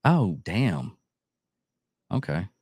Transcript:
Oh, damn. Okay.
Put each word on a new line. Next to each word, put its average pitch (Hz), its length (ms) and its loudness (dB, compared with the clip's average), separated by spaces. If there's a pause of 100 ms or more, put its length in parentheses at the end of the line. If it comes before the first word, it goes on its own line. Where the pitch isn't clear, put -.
Oh, 123 420 4
damn. 87 520 -2 (1120)
Okay. 80 380 -4 (140)